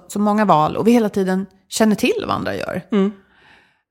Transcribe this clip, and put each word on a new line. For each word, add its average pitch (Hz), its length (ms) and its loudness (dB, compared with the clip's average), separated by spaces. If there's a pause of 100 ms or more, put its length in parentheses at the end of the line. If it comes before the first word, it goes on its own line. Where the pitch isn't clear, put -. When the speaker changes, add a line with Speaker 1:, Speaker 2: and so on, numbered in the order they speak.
Speaker 1:
så - 120 -6
många 208 260 0
val 156 320 2
och 196 100 -2
vi 233 40 6
hela 226 180 2
tiden 190 360 -2 (240)
känner 220 260 2
till 403 320 -2
vad 98 80 -2
andra - 200 -6
gör. - 260 -8 (100)
Speaker 2:
Mm. 202 200 0 (800)